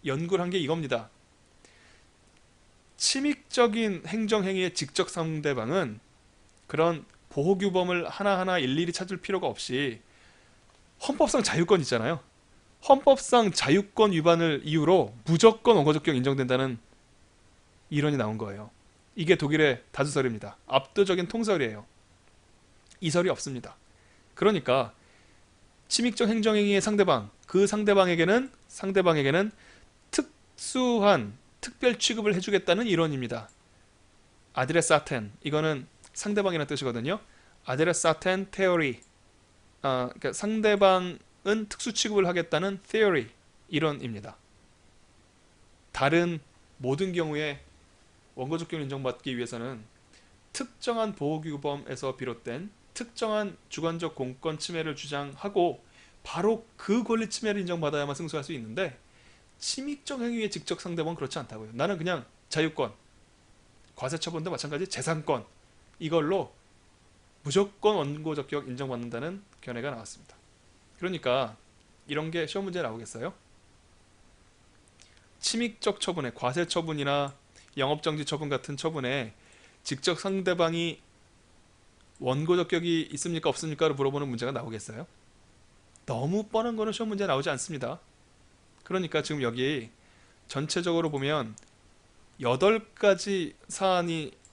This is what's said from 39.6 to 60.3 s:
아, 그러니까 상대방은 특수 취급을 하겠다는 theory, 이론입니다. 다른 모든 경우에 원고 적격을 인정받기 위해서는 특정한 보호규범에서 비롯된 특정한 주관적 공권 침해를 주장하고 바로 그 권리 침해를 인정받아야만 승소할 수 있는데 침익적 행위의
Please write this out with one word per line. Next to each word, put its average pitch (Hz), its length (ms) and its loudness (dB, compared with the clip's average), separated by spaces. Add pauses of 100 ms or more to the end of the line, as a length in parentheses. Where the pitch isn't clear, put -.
아, 127 260 0
그러니까 - 260 -6
상대방은 202 840 4 (500)
특수 - 240 -8
취급을 208 320 2
하겠다는 180 580 0
theory, 185 440 2 (400)
이론입니다. 127 680 -4 (1500)
다른 165 480 2 (380)
모든 143 340 -2
경우에 151 500 -4 (720)
원고 139 220 -4
적격을 160 260 -6
인정받기 135 520 -6
위해서는 117 480 -8 (680)
특정한 226 600 -4
보호규범에서 143 1040 -6
비롯된 123 560 -8 (220)
특정한 214 640 -4 (140)
주관적 165 460 -4
공권 135 420 -6
침해를 160 380 -6
주장하고 143 880 -2 (400)
바로 214 420 -2 (100)
그 226 280 0
권리 226 260 0
침해를 208 320 -2
인정받아야만 147 540 -2
승소할 156 280 -8
수 170 100 -10
있는데 123 460 -6 (600)
침익적 285 640 -6
행위의 233 280 -2